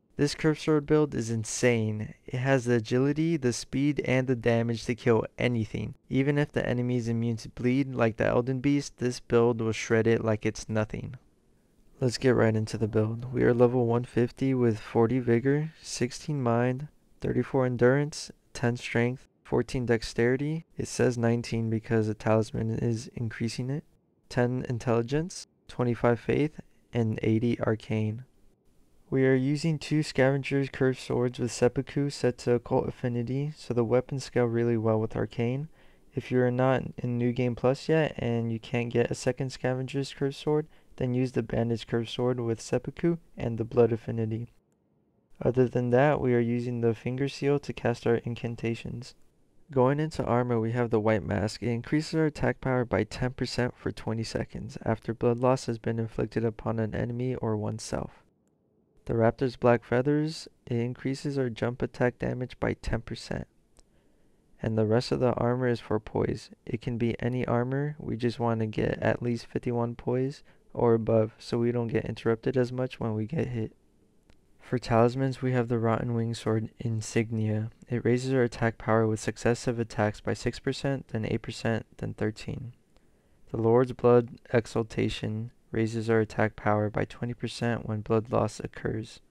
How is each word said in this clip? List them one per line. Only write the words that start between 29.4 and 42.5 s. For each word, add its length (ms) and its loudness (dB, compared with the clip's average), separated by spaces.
two 240 0
Scavenger's 640 2
Curved 300 0
Swords 400 -2
with 120 -2
Seppuku 600 0
set 260 -2
to 140 -2
Occult 360 2
Affinity, 680 -4
so 160 -8
the 100 4
weapons 400 0
scale 220 2
really 320 2
well 220 2
with 160 -2
Arcane. 520 -2
If 160 -6
you 120 4
are 100 4
not 320 2
in 220 -4
New 140 2
Game 240 0
Plus 340 0
yet 300 2
and 340 -2
you 60 -4
can't 340 -4
get 160 4
a 60 -2
second 340 -2
Scavenger's 640 -4
Curved 220 -2
Sword, 320 0
then 180 -2
use 160 0
the 100 0
Bandage 460 -2
Curved 220 -2
Sword 300 -2
with 220 -4